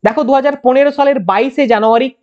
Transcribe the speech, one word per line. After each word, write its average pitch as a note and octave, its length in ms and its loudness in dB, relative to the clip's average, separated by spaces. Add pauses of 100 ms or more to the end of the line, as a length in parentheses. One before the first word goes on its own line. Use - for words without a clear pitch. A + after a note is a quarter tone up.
দেখো, A3+ 180 0
দু B3 100 0
হাজার C#4 240 0
পনেরো C4+ 340 0
সালের C#4 280 0
বাইশে A#3 480 -2
জানুয়ারি A3+ 420 0 (140)